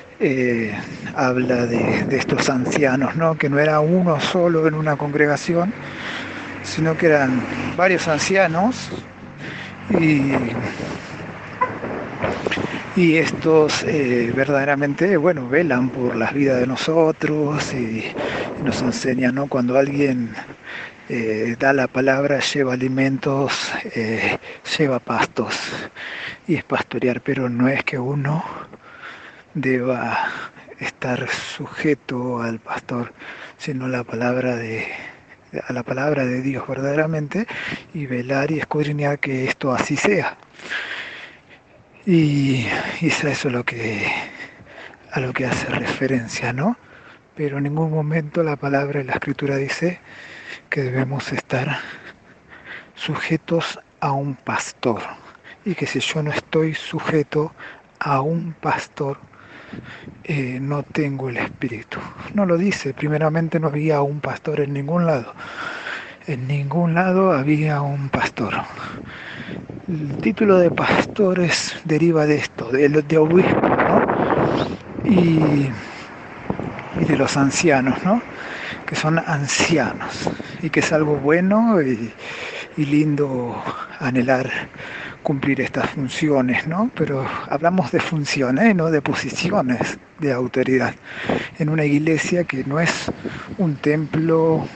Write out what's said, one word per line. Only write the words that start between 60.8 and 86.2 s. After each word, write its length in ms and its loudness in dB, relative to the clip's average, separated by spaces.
tengo 460 -4
el 80 -6
espíritu. 600 -6
No 120 4
lo 120 4
dice, 360 0
primeramente 680 0
no 80 0
había 340 2
un 180 -2
pastor 400 -4
en 140 0
ningún 320 0
lado. 280 0
En 200 -4
ningún 460 0
lado 380 4
había 500 2
un 280 -2
pastor. 440 -2
El 300 -4
título 400 4
de 140 6
pastores 1120 2
deriva 420 4
de 100 6
esto, 360 -4
de, 180 6
de 280 4
obispo, 500 6
¿no? 380 4
Y, 640 6
y 40 2
de 120 2
los 180 2
ancianos, 680 2
¿no? 180 2
Que 100 -6
son 240 2
ancianos, 1080 0
y 80 -2
que 100 2
es 140 2
algo 240 4
bueno 640 4
y, 320 0
y 80 2
lindo 760 2
anhelar 500 2
cumplir 380 2
estas 280 -2
funciones, 800 0